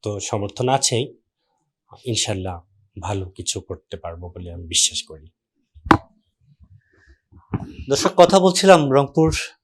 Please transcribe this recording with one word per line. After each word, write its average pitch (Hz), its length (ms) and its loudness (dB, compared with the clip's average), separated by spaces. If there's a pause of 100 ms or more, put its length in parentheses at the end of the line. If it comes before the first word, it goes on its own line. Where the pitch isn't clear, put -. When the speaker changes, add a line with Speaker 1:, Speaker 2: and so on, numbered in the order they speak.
Speaker 1:
তো 101 180 -6
সমর্থন 104 500 -4
আছেই, 131 480 -2 (880)
ইনশাল্লাহ 95 560 -6 (400)
ভালো 95 280 -6
কিছু - 320 -10
করতে - 360 -14
পারবো 85 320 -14
বলে 87 220 -16
আমি 85 160 -16
বিশ্বাস - 360 -2
করি। 78 240 -20 (2500)
Speaker 2:
দর্শক, 143 260 0
কথা 180 240 8
বলছিলাম 180 520 6
রংপুর 139 440 2 (280)